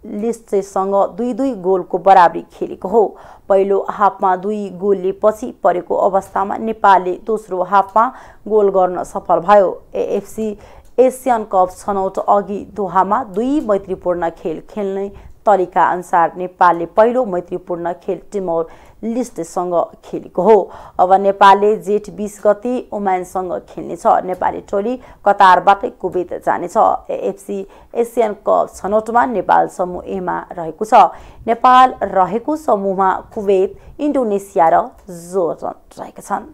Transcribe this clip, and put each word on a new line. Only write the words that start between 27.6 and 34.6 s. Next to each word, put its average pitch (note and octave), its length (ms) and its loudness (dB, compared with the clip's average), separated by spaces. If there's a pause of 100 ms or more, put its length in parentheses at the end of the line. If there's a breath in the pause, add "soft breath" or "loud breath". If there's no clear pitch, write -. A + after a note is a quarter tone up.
एसियन A#3 380 -2 (100)
कप F#3 320 0
छनौटमा A3 520 0
नेपाल F3 420 2
समूह F3+ 420 -8
एमा F3+ 260 -6 (140)
रहेको E3 340 -8
छ। G#3+ 300 6 (320 loud breath)
नेपाल B3+ 560 4
रहेको F#3+ 540 -2
समूहमा G3 540 0 (200)
कुवेत, G3 480 -2 (220 soft breath)
इन्डोनेसिया G#3 680 0